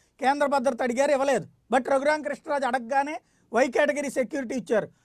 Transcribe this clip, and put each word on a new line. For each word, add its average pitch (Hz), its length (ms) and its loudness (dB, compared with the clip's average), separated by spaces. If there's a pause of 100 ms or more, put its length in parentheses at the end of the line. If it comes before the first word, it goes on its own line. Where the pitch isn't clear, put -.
(200)
కేంద్ర 285 260 2
భద్రత 262 360 0
అడిగారు, 262 280 2
ఇవ్వలేదు. 269 360 2 (240)
But 247 180 2
రఘురామ 285 340 2
కృష్ణరాజు 285 440 -4
అడగగానే 269 480 -2 (380)
వై 262 160 4
కేటగిరీ 294 420 0
సెక్యూరిటీ 269 440 -4
ఇచ్చారు. 220 340 -2 (160)